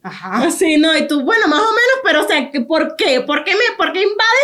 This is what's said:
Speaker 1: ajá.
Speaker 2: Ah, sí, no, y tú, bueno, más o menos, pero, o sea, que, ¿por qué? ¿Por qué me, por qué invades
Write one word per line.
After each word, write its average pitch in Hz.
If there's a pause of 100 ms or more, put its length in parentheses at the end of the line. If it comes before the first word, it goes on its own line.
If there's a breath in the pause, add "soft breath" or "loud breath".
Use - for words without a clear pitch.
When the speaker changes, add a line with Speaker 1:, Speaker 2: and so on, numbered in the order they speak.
Speaker 1:
ajá. 190
Speaker 2:
Ah, 339
sí, 330
no, 311
y -
tú, 294
bueno, 415
más 302
o 427
menos, 480
pero, 311
o -
sea, 302
que, 285
¿por 320
qué? 269
¿Por 294
qué 392
me, 466
por 320
qué 359
invades 453